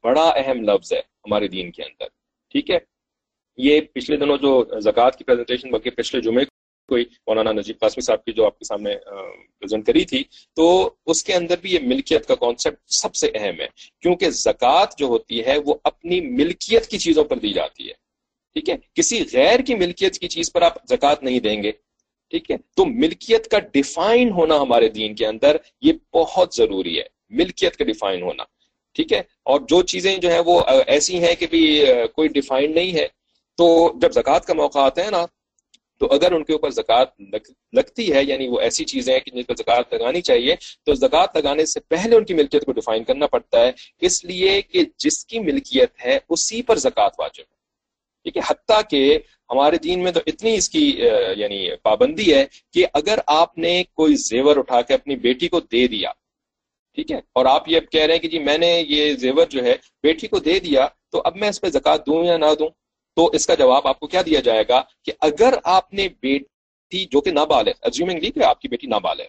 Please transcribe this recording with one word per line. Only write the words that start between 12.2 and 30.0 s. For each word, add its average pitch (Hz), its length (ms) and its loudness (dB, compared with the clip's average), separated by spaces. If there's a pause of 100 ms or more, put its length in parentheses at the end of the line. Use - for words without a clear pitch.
کا - 80 0
کانسیپٹ 120 520 -4
سب - 280 -6
سے - 200 -2
اہم 98 260 -6
ہے، 67 60 -8 (340)
کیونکہ 175 300 0
زکوٰۃ 135 560 0 (120)
جو 143 80 -2
ہوتی 113 380 -4
ہے 135 220 0
وہ 147 80 0 (100)
اپنی 175 360 -4
ملکیت 180 640 -2
کی 208 120 -10
چیزوں 156 260 2
پر 135 140 -4
دی 107 140 -6
جاتی 73 360 -8
ہے، - 40 -18 (600)
ٹھیک - 180 -6
ہے، 349 40 -2 (200)
کسی 180 380 -2
غیر 170 280 4
کی 262 140 -4
ملکیت 185 440 -2
کی 175 100 -10
چیز 170 240 -8
پر 170 100 2
آپ 170 120 2 (140)
زکوٰۃ 139 340 2
نہیں 127 180 -2
دیں 107 220 -4
گے، 107 100 -4 (580)
ٹھیک - 200 -8
ہے۔ - 60 -2 (200)
تو 190 80 4
ملکیت 170 640 0
کا 214 100 2
ڈیفائن 208 720 2
ہونا 160 300 2
ہمارے 120 280 4
دین 107 260 -6
کے 110 120 -2
اندر 123 300 2 (240)
یہ 151 120 4 (220)
بہت 165 400 0
ضروری 95 440 0
ہے، - 60 -6 (260)
ملکیت 175 460 -2
کا 143 80 -4
ڈیفائن 98 380 -4
ہونا، 87 220 -8 (500)
ٹھیک 160 180 -2
ہے۔ 202 100 0 (200)
اور 139 180 2
جو 160 220 2
چیزیں 185 340 -2